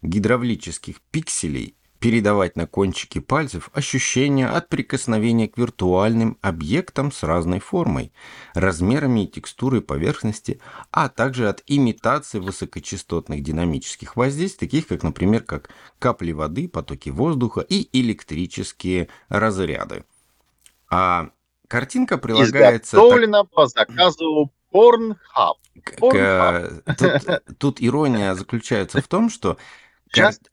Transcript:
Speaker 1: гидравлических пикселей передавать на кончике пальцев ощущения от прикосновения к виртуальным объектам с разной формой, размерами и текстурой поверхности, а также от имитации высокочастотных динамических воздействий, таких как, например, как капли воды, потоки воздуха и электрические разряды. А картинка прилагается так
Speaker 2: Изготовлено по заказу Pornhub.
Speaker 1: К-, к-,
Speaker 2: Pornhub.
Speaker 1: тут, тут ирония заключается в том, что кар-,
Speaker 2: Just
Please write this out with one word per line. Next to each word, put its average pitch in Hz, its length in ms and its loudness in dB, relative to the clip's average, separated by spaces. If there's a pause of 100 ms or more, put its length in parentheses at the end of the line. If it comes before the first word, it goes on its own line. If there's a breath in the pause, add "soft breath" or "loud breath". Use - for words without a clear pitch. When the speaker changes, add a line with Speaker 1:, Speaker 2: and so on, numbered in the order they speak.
Speaker 1:
гидравлических 107 1000 -2 (120)
пикселей 76 680 -6 (260)
передавать 104 540 2
на 82 100 -4
кончике - 540 -4
пальцев 131 520 -4
ощущения 135 760 0
от 117 180 -4
прикосновения 117 800 -2
к - 100 -12
виртуальным 113 840 0
объектам 101 720 -4
с - 100 -10
разной 85 360 0
формой, 73 520 -4 (420 loud breath)
размерами 101 680 0
и 85 40 -4
текстурой - 540 -4
поверхности, - 760 -4 (320 loud breath)
а 151 160 0
также 123 400 -2
от - 180 -4
имитации 131 720 0
высокочастотных 85 1000 -8
динамических 80 760 -6
воздействий, 143 500 -2
таких 165 200 -2
как, - 160 -6
например, 95 400 0
как - 260 -12 (280 soft breath)
капли 95 360 -2
воды, 76 340 -6
потоки - 420 -10
воздуха 123 520 -2
и - 260 -4 (100)
электрические 90 1120 -4 (220 soft breath)
разряды. 92 760 -4 (880)
А 87 380 0 (400)
картинка 143 480 -2
прилагается 120 800 4
так 214 80 12
Speaker 2:
Изготовлено 226 400 6
по 151 220 4
заказу 151 840 0 (220)
Pornhub. 214 840 4 (260)
Speaker 1:
К-, - 140 -16
к-, - 60 -18
Speaker 2:
Pornhub. 92 840 2 (140)
Speaker 1:
тут, 139 640 -2
тут 139 220 -2
ирония 120 540 0
заключается 107 640 -4
в - 60 -10
том, 220 220 0
что - 280 -4 (540 soft breath)
кар-, 202 200 4
Speaker 2:
Just - 100 -14 (120)